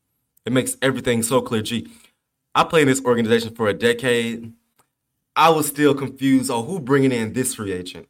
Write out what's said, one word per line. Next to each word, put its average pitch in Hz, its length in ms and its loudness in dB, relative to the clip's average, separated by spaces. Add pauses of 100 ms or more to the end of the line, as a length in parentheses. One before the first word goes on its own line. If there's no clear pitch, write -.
(460)
It 117 80 -4
makes 131 280 0
everything 123 420 0
so 127 180 2
clear. 113 220 -4
Gee, 117 240 -6 (640)
I 156 100 2
played 160 200 2
in 139 40 4
this 131 160 2
organization 113 520 0
for 110 120 -2
a 101 60 2
decade. 117 800 -2 (800)
I 151 140 6
was 156 180 2
still 147 280 2
confused 131 560 0
on 117 140 -2
who 175 140 -8
bringing 135 320 2
in 113 220 -4
this 127 220 -4
free 98 180 -6
agent, 90 360 -12